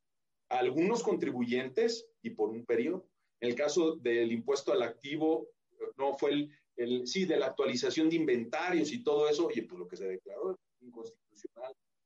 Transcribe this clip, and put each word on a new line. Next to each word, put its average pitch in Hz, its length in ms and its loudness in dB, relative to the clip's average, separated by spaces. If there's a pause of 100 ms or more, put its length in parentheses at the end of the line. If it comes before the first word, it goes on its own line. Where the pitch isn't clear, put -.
(480)
a 127 100 0
algunos 160 440 2
contribuyentes 131 1040 0 (140)
y 117 80 -8
por 107 200 0
un 117 140 -8
periodo. 151 420 0 (340)
En 120 100 0
el 120 40 -2
caso 160 420 2
del 117 360 2
impuesto 123 400 0
al 127 100 4
activo, 147 680 0 (500)
no 139 160 0
fue 143 180 2
el, 147 180 0 (260)
el, 123 300 -2
sí, 190 200 0
de 156 100 2
la 139 100 2
actualización 131 640 0
de 165 80 2
inventarios 156 760 0
y - 120 -6
todo 151 240 4
eso, 160 180 2
oye, 143 180 -2
pues 180 140 -14
lo 175 80 -12
que - 100 -12
se 98 120 -6
declaró 135 500 -6 (220)
inconstitucional - 960 -16 (320)